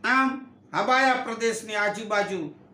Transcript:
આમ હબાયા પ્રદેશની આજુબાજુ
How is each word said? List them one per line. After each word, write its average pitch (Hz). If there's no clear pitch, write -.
આમ 254
હબાયા 254
પ્રદેશની 226
આજુબાજુ 202